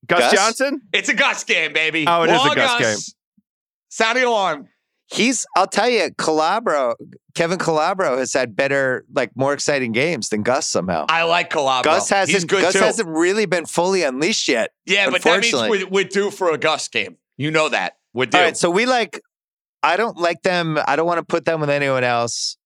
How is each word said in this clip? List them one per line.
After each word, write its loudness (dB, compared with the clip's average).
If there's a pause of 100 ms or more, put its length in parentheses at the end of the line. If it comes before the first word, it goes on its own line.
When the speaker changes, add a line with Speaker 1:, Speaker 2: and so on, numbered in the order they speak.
Speaker 1:
Gus 2 (120)
Speaker 2:
Gus? 4
Speaker 1:
Johnson? 0 (120)
Speaker 3:
It's -2
a 2
Gus -2
game, 0
baby. 0
Speaker 1:
Oh, 2
it 2
is 4
a 2
Speaker 3:
Wrong 2
Speaker 1:
Gus 0
Speaker 3:
Gus. 0
Speaker 1:
game. -2 (760)
Speaker 3:
Sound 0
the 2
alarm. -2 (400)
Speaker 2:
He's, 0 (100)
I'll 4
tell 0
you, 0
Calabro, 0 (380)
Kevin 0
Calabro 0
has -4
had -2
better, 0
like, -2
more 0
exciting -2
games -2
than -2
Gus 0
somehow. -2
Speaker 3:
I 2
like 0
Calabro. 0
Speaker 2:
Gus 2
hasn't, 2
Speaker 3:
He's 0
good 2
Speaker 2:
Gus 2
Speaker 3:
too. 2
Speaker 2:
hasn't 0
really 2
been -2
fully 0
unleashed -2
yet, 0 (140)
Speaker 3:
Yeah, 2
but -2
that 4
means 0
Speaker 2:
unfortunately. 0
Speaker 3:
we're, -16
we're 0
due -2
for -2
a -2
Gus -2
game. -6 (200)
You -4
know 2
that. -2 (160)
We're 0
due. 0
Speaker 2:
All 4
right, 0
so 0
we 0
like, -2 (640)
I 2
don't -2
like -2
them. 0 (100)
I 2
don't 0
wanna -2
put -4
them -2
with -2
anyone 0
else. -2